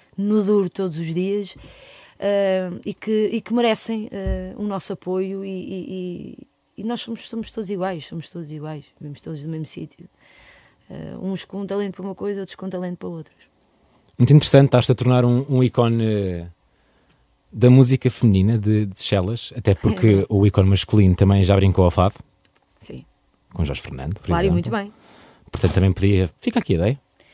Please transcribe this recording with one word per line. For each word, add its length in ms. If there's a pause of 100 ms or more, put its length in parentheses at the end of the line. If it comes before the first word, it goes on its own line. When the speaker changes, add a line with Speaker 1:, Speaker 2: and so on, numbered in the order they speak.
(180)
Speaker 1:
no 260
duro 260
todos 300
os 140
dias, 420 (640)
eh, 500 (160)
e 80
que, 380
e 80
que 140
merecem, 580
eh, 460
o 60
nosso 280
apoio 540
e, 40
e, 360 (920)
e, 40
e 20
nós 160
somos, 300
somos 220
todos 180
iguais, 360
somos 240
todos 220
iguais, 320 (160)
vivemos 220
todos 220
no 60
mesmo 160
sítio. 440 (800)
Eh, 320
uns 240
com 200
talento 300
para 100
uma 100
coisa, 260
outros 160
com 120
talento 280
para 100
outras. 300 (800)
Speaker 2:
Muito 160
interessante, 320
estás-te 260
a 40
tornar 280
um, 240
um 160
ícone 800 (1080)
da 180
música 400
feminina 480
de, 300
de 140
Chelas, 540
até 180
porque 220
Speaker 1:
<laughs> 120
É 20
verdade. 200
Speaker 2:
o 160
ícone 240
masculino 460
também 300
já 100
brincou 300
ao 60
fado. 240 (600)
Speaker 1:
Sim. 280 (480)
Speaker 2:
Com 100
Jorge 180
Fernando, 340
por 100
Speaker 1:
Claro, 180
e 40
Speaker 2:
exemplo. 80
Speaker 1:
muito 140
bem. 240 (560)
Speaker 2:
Portanto, 240
também 200
podia, 440
fica 220
aqui 140
a 20
ideia. 240 (340)